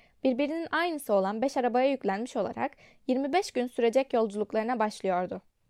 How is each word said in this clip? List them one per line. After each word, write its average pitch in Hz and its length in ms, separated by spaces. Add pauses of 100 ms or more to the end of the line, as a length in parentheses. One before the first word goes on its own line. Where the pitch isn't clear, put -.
(240)
birbirinin 294 460
aynısı 311 440
olan 202 280
beş 277 140
arabaya 247 340
yüklenmiş 226 460
olarak - 360 (340)
yirmi 269 260
beş 370 180
gün 247 160
sürecek 247 480
yolculuklarına 220 640
başlıyordu. 190 640 (280)